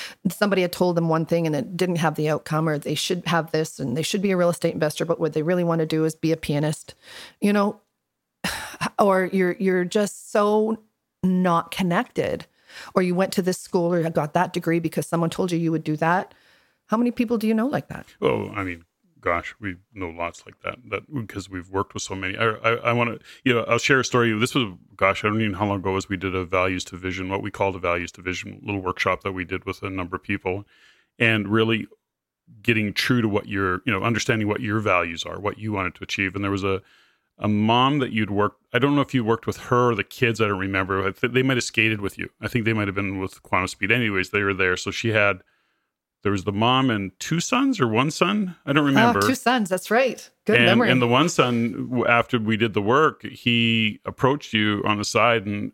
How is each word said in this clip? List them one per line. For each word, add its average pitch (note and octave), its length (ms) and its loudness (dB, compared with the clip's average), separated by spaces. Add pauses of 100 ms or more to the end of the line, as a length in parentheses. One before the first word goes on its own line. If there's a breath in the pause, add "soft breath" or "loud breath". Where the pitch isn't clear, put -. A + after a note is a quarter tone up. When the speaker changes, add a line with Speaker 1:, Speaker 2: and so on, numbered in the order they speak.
(300 loud breath)
Speaker 1:
somebody F#3+ 340 2
had F3 80 0
told F3+ 240 2
them E3+ 120 0
one D#3+ 200 2
thing E3+ 180 2
and D#3 100 0
it E3+ 220 -4
didn't F3 200 0
have D#3 180 0
the D#3 140 0
outcome, D#3 380 -2
or D3+ 120 0
they D3+ 160 -4
should - 320 -4
have D#3+ 240 0
this D#3 280 -2
and C3+ 160 -4
they D#3 60 -2
should F#3+ 220 -2
be G3+ 80 2
a F#3 60 2
real F3 120 4
estate E3 240 0
investor, D3+ 320 -2
but E3 140 -2
what D#3 140 0
they D#3 100 0
really F3 200 0
wanna E3 220 0
do D#3 180 0
is D#3 120 0
be D#3+ 160 0
a D#3+ 60 0
pianist, - 580 -4 (460 loud breath)
you G#3 120 4
know? G#3 260 0 (640)
<sighs> - 60 -4 (500 loud breath)
Or F#3+ 320 4
you're, F#3 280 2
you're F#3 260 2
just G3+ 460 -2
so G#3+ 480 2 (440)
not F3+ 480 2
connected, F3 720 -2 (500 loud breath)
or G3 60 2
you F3+ 140 0
went F#3+ 180 0
to G3+ 80 0
this F3+ 180 0
school F3 340 0
or E3 160 2
got D3+ 240 -2
that F3 200 0
degree E3+ 260 0
because E3 280 -4
someone E3 220 0
told F#3 220 -2
you E3 60 0
you E3 140 0
would D#3 120 -2
do D3+ 140 -2
that. E3+ 360 0 (540 soft breath)
How G#3+ 100 0
many A#3+ 140 2
people A#3+ 260 0
do G#3+ 100 -2
you A3 60 4
know A3 140 2
like - 220 -4
that? - 160 -12 (140)
Speaker 2:
Well, G#2 360 0
I G2+ 80 -4
mean, F2 220 -8 (340)
gosh, E2+ 400 -2
we G2 160 -6 (180)
know F#2 160 -8
lots E2+ 360 -8
like - 160 -20
that, - 160 -6 (120)
that, A2 240 -8
because G2+ 360 -8
we've F#2 200 -10
worked F#2+ 240 -4
with G#2+ 100 -8
so G2 120 -8
many. F#2+ 220 -6
I, A#2 120 0
I, A2 260 -2
I A#2 180 0
wanna, A#2 240 -2 (260 loud breath)
you B2+ 100 4
know, A2+ 100 2
I'll A#2 160 2
share C3+ 200 4
a A#2+ 60 0
story. A#2 320 2
This G#2+ 180 0
was, B2+ 100 2 (300)
gosh, G2 280 2
I A2 40 4
don't G#2+ 140 2
even G#2+ 120 0
know F2 60 -10
how G#2+ 80 0
long G2+ 120 0
ago F#2+ 120 -2
it F#2+ 40 0
was. F#2+ 140 -4
We G2 80 -2
did F#2 180 -4
a F#2 100 -2
values F#2 400 0
to F#2 120 -14
vision, F#2 320 -6
what G2 140 -2
we G#2 80 -6
called G2 240 0
a F#2 40 -10
values F2 340 -2
to - 80 -20
vision F#2+ 420 -8
little G2+ 180 -4
workshop F#2 420 -2
that G2 100 -4
we F#2 120 -6
did F2+ 200 -6
with F#2+ 180 -8
a G2 60 -6
number F#2 260 -6
of - 80 -8
people, G2 420 -4 (540 soft breath)
and A2 280 2
really A2+ 400 2 (720)
getting A2 320 0
true B2 280 0
to A2 60 2
what G2+ 200 -2
your, F#2+ 380 -2
you A#2+ 80 0
know, F#2+ 100 -2
understanding A2 440 0
what G#2 140 -2
your A2 180 -2
values F2 460 0
are, E2+ 140 -10
what G2 180 -6
you G#2+ 140 -8
wanted F#2+ 240 -4
to - 80 -16
achieve. G2 320 -4
And G2+ 80 -6
there G2 80 -2
was G2 120 -2
a, F#2+ 180 0 (580 soft breath)
a G#2 80 -2
mom A#2 520 4
that B2 120 -2
you'd G#2+ 200 -2
worked, G2+ 300 0 (120)
I A#2+ 60 2
don't C#3+ 160 2
know C#3+ 60 4
if - 120 -4
you B2+ 100 2
worked A2+ 220 0
with G#2 120 -4
her B2 340 2
or A2+ 40 0
the G2+ 80 -2
kids, A2+ 380 0
I A2 60 4
don't G2+ 120 0
remember. F#2+ 480 0
I G2 40 -2
th-, A#2+ 220 -2
they B2+ 100 4
might C3 140 2
have A2+ 60 2
skated A2 380 0
with G2 160 -6
you. F2 120 -8 (120)
I A2 60 -4
think A2+ 180 0
they A2+ 80 2
might G#2 140 0
have F#2+ 80 -2
been G2 240 -2
with - 240 -8
Quantum F#2 240 -2
Speed. G2 240 -2
Anyways, G#2 400 0
they G#2 120 0
were G2 120 2
there. F#2 200 2
So - 140 -6
she A2+ 200 -2
had, G2+ 340 2 (800)
there G2+ 80 2
was F#2 140 -2
the G#2 60 -2
mom B2+ 380 2
and G2+ 300 -2
two D#3+ 200 -4
sons B3+ 400 0
or B2 80 2
one B2 220 2
son? F#3 460 0 (100)
I C#3+ 80 0
don't D3 120 4
Speaker 1:
Oh, - 20 4
Speaker 2:
remember. G#3+ 340 6
Speaker 1:
two B3+ 140 4
sons, A#3 340 0
that's F#3 220 -4
right. A#3+ 360 0 (180)
Good - 120 4
Speaker 2:
And, A#2+ 80 6
Speaker 1:
memory. A#2 240 4
Speaker 2:
and B2+ 120 4
the A#2+ 60 2
one C3+ 220 4
son, A#2+ 600 0
w-, B2 180 0
after A#2+ 320 2
we A2 180 0
did G#2+ 160 0
the G#2 80 0
work, C3 420 2
he A2+ 800 0
approached C3+ 500 0
you G#2+ 320 2
on G#2 120 2
the G#2 80 -2
side A2+ 400 2
and, G#2 280 -6